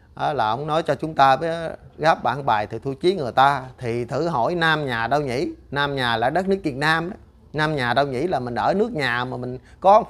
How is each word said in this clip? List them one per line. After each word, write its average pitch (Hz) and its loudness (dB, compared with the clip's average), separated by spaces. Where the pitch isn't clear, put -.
á, 143 -2
là 117 0
ông 135 -4
nói 156 0
cho 151 0
chúng 156 -6
ta 135 6
biết 165 -2
gáp 147 2
bản 131 -4
bài 107 0
thì 113 -10
thua 135 -6
chí 180 0
người 135 -4
ta. 135 4
Thì 120 -4
thử 139 -2
hỏi 151 0
nam 160 2
nhà 117 -2
đâu 139 2
nhỉ? 123 -4
Nam 143 -2
nhà 123 0
là 117 0
đất 180 0
nước 196 0
Việt 139 -4
Nam 160 0
đó. 208 -10
Nam 151 0
nhà 123 0
đâu 139 2
nhỉ 135 -2
là 156 -2
mình 120 -6
ở 113 0
nước 208 0
nhà 123 -2
mà 127 -8
mình 123 -8
có 202 6